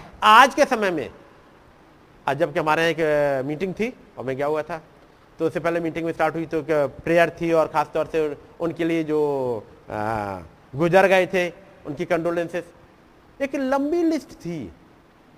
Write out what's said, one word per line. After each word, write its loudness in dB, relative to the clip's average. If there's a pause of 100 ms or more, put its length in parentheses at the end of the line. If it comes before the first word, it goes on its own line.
(240)
आज 8
के 4
समय 0
में, -6 (1160)
आज -2
जबकि -2
हमारे 2
यहाँ 2
एक, -4
अ, 0
मीटिंग -6
थी -4 (200)
और -10
मैं -4
गया -4
हुआ -2
था, -10 (580)
तो 0
उससे -2
पहले 0
मीटिंग -4
में -2
स्टार्ट 0
हुई -4
तो -6
एक -4 (380)
प्रेयर 4
थी -4
और 4
ख़ास 0
तौर 0
से -2 (220)
उनके -4
लिए 0
जो, 0 (720)
अ, -4 (360)
गुजर 4
गए 4
थे -2 (360)
उनकी -6
कंडोलेंसेस, -2 (800)
एक -4
लंबी 0
लिस्ट -2
थी। -10 (680)